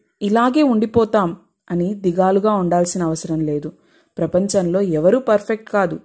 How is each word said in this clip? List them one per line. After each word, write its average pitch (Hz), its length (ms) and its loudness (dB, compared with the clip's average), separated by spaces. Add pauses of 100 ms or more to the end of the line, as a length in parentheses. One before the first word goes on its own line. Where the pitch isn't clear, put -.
(220)
ఇలాగే 233 400 2
ఉండిపోతాం" 220 760 2 (340)
అని 175 220 -2
దిగాలుగా 190 600 0
ఉండాల్సిన 175 500 0
అవసరం 160 360 -4
లేదు. 151 320 -4 (460)
ప్రపంచంలో 180 640 0
ఎవరూ 180 380 2
పర్ఫెక్ట్ 220 500 -2
కాదు. 185 360 -2